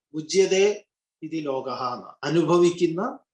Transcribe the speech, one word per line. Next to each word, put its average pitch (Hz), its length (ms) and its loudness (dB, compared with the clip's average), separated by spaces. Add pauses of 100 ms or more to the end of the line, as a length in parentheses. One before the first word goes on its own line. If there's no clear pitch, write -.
(140)
"ഭുജ്യതേ 190 680 2 (380)
ഇതി 160 140 -10
ലോകഃ" 131 460 -6 (120)
എന്ന, - 300 -16
അനുഭവിക്കുന്ന 170 960 2 (160)